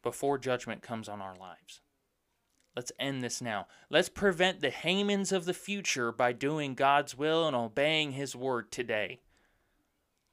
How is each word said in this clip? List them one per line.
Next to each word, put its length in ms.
Before 340
judgment 440
comes 260
on 140
our 160
lives. 420
Let's 240
end 220
this 200
now. 260
Let's 200
prevent 500
the 100
Hamans 640
of 140
the 80
future 580
by 220
doing 420
God's 420
will 300
and 80
obeying 560
His 240
word 340
today. 520